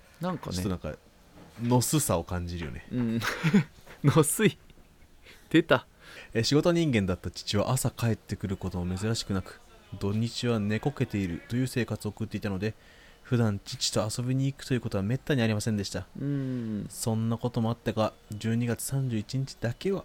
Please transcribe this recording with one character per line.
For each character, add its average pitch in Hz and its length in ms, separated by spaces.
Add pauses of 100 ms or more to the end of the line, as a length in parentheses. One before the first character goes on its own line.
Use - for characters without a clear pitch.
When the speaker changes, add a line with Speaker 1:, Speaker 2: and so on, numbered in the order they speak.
(200)
Speaker 1:
な 180 120
ん 175 60
か - 120
ね。 90 60
Speaker 2:
ち - 20
ょ 90 40
っ - 20
と 101 60
な 90 60
ん 87 40
か 78 140 (680)
の 123 200
す 151 180
さ 95 180
を 82 60
感 87 240
じ 87 100
る 82 80
よ 67 60
ね。 - 200
Speaker 1:
う - 40
ん。 117 260 (400)
<laughs> - 420
の 147 200
す 214 220
い。 - 120 (920)
出 165 120
た。 143 240 (480)
Speaker 2:
え 113 60
ー、 113 40
仕 139 120
事 170 160
人 165 200
間 101 140
だ 92 80
っ 87 40
た - 120
父 - 280
は 101 140
朝 127 200
帰 - 160
っ 107 80
て - 200
く - 120
る 95 100
こ 92 140
と 90 120
も 90 140
珍 107 180
し - 80
く 104 100
な 92 80
く、 - 200 (380)
土 101 140
日 113 340
は 117 120
寝 107 200
こ 147 120
け 131 140
て 104 140
い 95 80
る 85 200
と 120 80
い 127 80
う 127 40
生 117 180
活 - 220
を - 20
送 - 140
っ 104 40
て 107 100
い 92 40
た 104 80
の 95 80
で、 107 160 (500)
普 123 140
段 107 260
父 - 300
と 104 220
遊 123 80
び 127 120
に 135 120
行 139 100
く - 100
と 135 60
い 123 40
う 110 40
こ - 80
と 104 80
は 95 60
め 113 120
っ - 20
た - 160
に 127 80
あ 113 60
り 110 60
ま 104 80
せ 113 100
ん 107 60
で 101 80
し - 40
た。 92 160 (140)
Speaker 1:
う 135 60
ん。 123 640
Speaker 2:
そ - 260
ん 113 140
な 113 80
こ 123 120
と 120 120
も 113 100
あ - 20
っ - 40
て - 160
か、 107 200 (180)
十 110 240
二 120 120
月 117 160
三 135 260
十 113 80
一 107 200
日 139 220
だ 120 140
け - 180
は 190 140